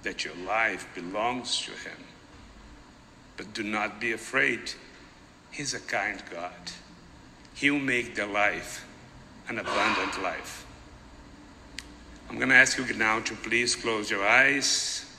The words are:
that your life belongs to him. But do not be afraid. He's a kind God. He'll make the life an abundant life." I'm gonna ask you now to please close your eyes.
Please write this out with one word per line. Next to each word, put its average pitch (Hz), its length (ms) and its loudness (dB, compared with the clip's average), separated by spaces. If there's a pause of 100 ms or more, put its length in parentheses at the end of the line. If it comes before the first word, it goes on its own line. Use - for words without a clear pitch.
that 90 200 -4
your 80 120 -8
life 98 580 0
belongs 104 680 -2
to - 100 -8
him. - 320 -12 (1300)
But 107 160 -12
do 107 120 -4
not 107 340 -2
be 113 140 0
afraid. 131 640 0 (760)
He's 135 240 -6
a 117 60 -6
kind 101 500 -2
God. 87 400 -10 (840)
He'll 143 260 2
make 123 340 0
the 104 120 -2
life 104 580 0 (640)
an 117 100 -4
abundant 101 640 0
life." - 420 -6 (1700)
I'm - 80 -8
gonna 131 160 6
ask 127 240 10
you 127 160 0
now 110 240 4
to 113 160 -4
please 117 400 2
close 110 340 0
your 101 160 0
eyes. 135 800 4 (140)